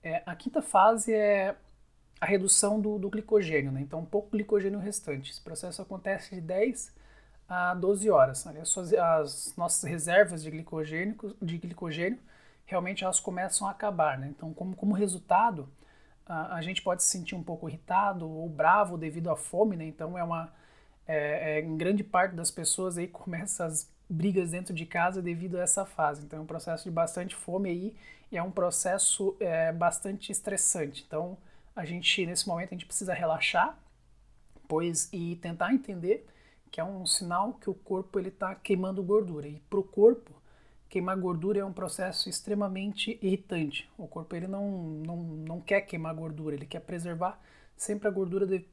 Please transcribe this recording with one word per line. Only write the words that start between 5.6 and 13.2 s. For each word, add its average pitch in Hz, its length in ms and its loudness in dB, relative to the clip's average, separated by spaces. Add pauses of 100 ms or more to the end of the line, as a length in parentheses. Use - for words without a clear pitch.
acontece 190 520 -6
de 180 60 -8
dez 190 540 -2 (520)
a 180 280 0
doze 190 360 2
horas. 165 360 6
Ali 151 140 -12
as 165 100 -4
suas, 180 240 2
as 160 600 2
nossas 175 280 0
reservas 170 600 4
de 156 80 -8
glicogênico, 165 920 -6
de 170 160 -4
glicogênio, 170 600 -4 (460)
realmente 190 400 -4
elas 185 160 2